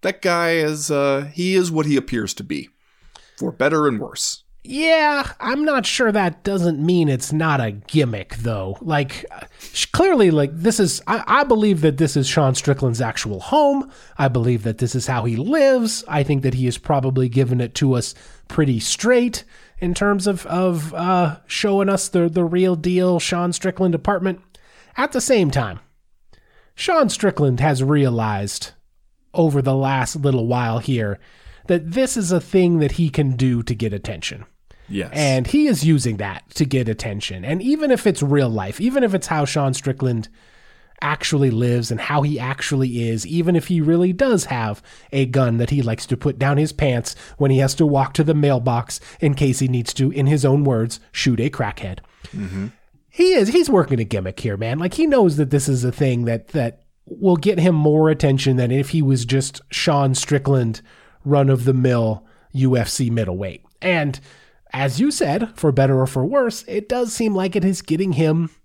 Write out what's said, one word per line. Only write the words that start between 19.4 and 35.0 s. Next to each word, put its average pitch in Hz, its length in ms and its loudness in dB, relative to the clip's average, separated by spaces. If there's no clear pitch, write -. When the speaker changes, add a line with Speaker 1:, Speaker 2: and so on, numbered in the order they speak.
Speaker 2:
in 175 160 -2
terms 202 320 0
of, 190 180 -4
of, 170 480 -2
uh, 175 440 0
showing 196 420 0
us 196 180 -2
the, 170 220 2
the 175 160 0
real 180 300 2
deal 180 440 0
Sean 175 320 -2
Strickland 185 440 -2
apartment. 185 460 -2
At 277 160 -2
the 254 100 -2
same 202 280 2
time, 113 300 -4
Sean 311 340 0
Strickland 139 520 0
has 139 200 2
realized 117 920 0
over 151 280 2
the 135 140 0
last 135 400 -2
little 135 320 0
while 117 320 0
here 110 400 -2
that 165 240 0
this 254 260 0
is 180 140 -2
a 175 100 2
thing 175 380 2
that 147 140 0
he 165 160 0
can 135 260 0
do 120 260 0
to 117 140 -4
get 107 180 -4
attention. - 500 -10
Speaker 1:
Yes. 98 220 -6